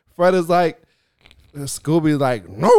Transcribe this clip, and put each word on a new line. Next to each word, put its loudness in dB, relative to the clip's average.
Fred 2
is -2
like, 0
Scooby's -2
like, -4
"No -2